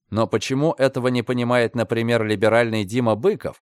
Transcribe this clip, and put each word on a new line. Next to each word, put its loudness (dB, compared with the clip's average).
Но 0
почему -2
этого 0
не 0
понимает, 0
например, 0
либеральный 2
Дима 0
Быков, -4